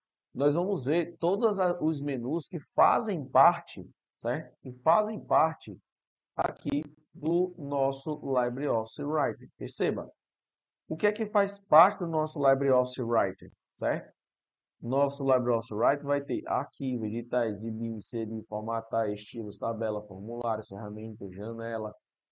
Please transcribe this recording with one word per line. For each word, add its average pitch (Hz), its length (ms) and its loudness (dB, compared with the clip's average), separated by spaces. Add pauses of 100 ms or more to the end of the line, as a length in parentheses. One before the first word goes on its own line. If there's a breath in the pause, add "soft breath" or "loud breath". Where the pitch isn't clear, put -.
(340)
Nós 143 200 4
vamos 175 320 0
ver 160 320 0
todos 202 420 2
a-, 175 220 0
os 156 180 0
menus 143 480 -4
que 165 120 -6
fazem 185 680 2
parte, 131 640 4 (260)
certo? 135 460 -6
Que 131 100 -10
fazem 208 480 2
parte 135 560 0 (600)
aqui - 480 -4 (300)
do 175 440 0
nosso 139 640 -2
LibreOffice 127 800 0
Writer. 139 560 -2
Perceba, 120 540 -2 (760)
o - 80 -6
que 208 120 2
é 208 40 4
que 214 140 -4
faz 202 320 2
parte 180 420 6
do 175 80 -4
nosso 156 320 -2
LibreOffice 135 600 4
Writer, 101 500 0 (200)
certo? 131 420 -4 (640)
Nosso 135 440 0
LibreOffice 120 500 2
Writer 131 320 2
vai 143 160 0
ter 131 260 -4
arquivo, 127 580 -4
editar, 117 420 -2
exibir, 110 400 -6
inserir, 110 560 -6
formatar, 110 640 -4
estilos, 107 480 -8
tabela, 110 480 -4
formulário, 110 580 -6
ferramenta, 107 680 -10
janela, 110 640 -6 (360)